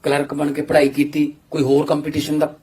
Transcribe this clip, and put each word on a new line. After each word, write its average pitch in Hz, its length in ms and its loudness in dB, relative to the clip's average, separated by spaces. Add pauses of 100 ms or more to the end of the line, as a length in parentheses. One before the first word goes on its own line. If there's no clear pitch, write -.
ਕਲਰਕ 143 300 -2
ਬਣ 143 200 -2
ਕੇ 147 80 -6
ਪੜ੍ਹਾਈ 147 280 2
ਕੀਤੀ, 143 440 0 (180)
ਕੋਈ 147 120 0
ਹੋਰ 139 220 4
ਕੰਪੀਟੀਸ਼ਨ 151 540 -2
ਦਾ 151 240 -2